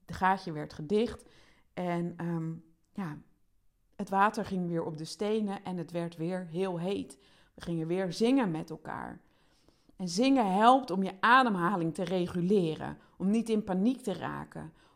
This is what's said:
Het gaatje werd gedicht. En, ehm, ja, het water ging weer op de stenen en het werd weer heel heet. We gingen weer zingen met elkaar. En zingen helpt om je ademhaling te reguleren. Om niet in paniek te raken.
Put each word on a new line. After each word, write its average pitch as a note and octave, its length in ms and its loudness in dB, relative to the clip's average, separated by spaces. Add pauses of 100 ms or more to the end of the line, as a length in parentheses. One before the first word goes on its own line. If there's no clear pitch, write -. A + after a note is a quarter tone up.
Het - 100 -12
gaatje F#3+ 360 0
werd D3+ 200 -8
gedicht. G#3 520 -2 (500)
En, F3 420 -2
ehm, E3 360 -4 (400)
ja, D#3 260 -10 (800)
het G3+ 120 -8
water G3+ 360 2
ging F3+ 240 -2
weer E3 160 -2
op D3+ 120 -6
de D#3 80 -8
stenen G#3 600 -2
en F3+ 120 -6
het E3+ 140 -6
werd E3+ 260 -4
weer F3+ 340 -4
heel F3+ 280 -2
heet. F#3+ 400 -4 (360)
We - 60 -18
gingen E3 260 -4
weer F3+ 260 -2
zingen A#3 380 2
met D#3+ 200 -6
elkaar. - 500 -10 (760)
En F#3 120 -6
zingen A3+ 440 4
helpt A#3+ 380 6
om F#3 120 0
je F#3+ 180 -4
ademhaling G3 760 4
te F#3+ 100 -4
reguleren. F3 960 0 (200)
Om F#3+ 120 0
niet A3 180 0
in G#3+ 160 0
paniek G3+ 380 0
te G3 100 -4
raken. D3+ 600 -8 (240)